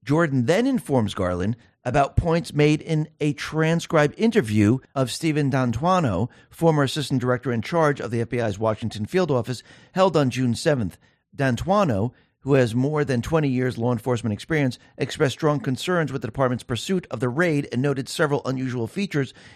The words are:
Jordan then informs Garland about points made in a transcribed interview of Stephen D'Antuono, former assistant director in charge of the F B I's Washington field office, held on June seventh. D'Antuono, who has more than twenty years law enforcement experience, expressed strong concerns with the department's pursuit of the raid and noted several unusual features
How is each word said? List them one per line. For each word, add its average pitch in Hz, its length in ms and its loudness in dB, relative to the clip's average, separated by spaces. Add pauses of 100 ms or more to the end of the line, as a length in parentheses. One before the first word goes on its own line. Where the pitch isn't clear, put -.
Jordan 135 440 2
then 196 200 2
informs 139 480 0
Garland 92 420 -2 (280)
about 135 320 0
points 170 380 0
made 151 260 4
in 156 280 -2 (120)
a 151 140 0
transcribed 160 840 0
interview 127 600 4 (160)
of 131 160 0
Stephen 151 400 0
D'Antuono, 127 800 0 (220)
former 160 320 2
assistant 135 380 -2
director 123 320 -2
in 113 100 -2
charge 151 380 0
of 117 100 -8
the 117 120 -2
F 113 80 -6
B 120 100 -4
I's 107 180 -4
Washington 107 460 -4
field 175 260 0
office, 123 320 -2 (300)
held 190 240 2
on 139 140 4
June 120 240 0
seventh. 117 420 -2 (400)
D'Antuono, 131 760 0 (280)
who 135 140 0
has 123 200 4
more 147 300 0
than 127 160 -2
twenty 151 280 0
years 127 280 -2
law 117 160 -2
enforcement 117 400 -2
experience, 139 460 -2 (180)
expressed 135 360 -2
strong 147 260 0
concerns 147 540 -2
with 131 100 -6
the 117 60 -6
department's 127 360 -2
pursuit 175 460 -4
of 117 100 -8
the 127 80 0
raid 147 440 0
and 123 100 -2
noted 135 260 -2
several 147 360 0
unusual 127 420 -4
features 151 480 -4 (220)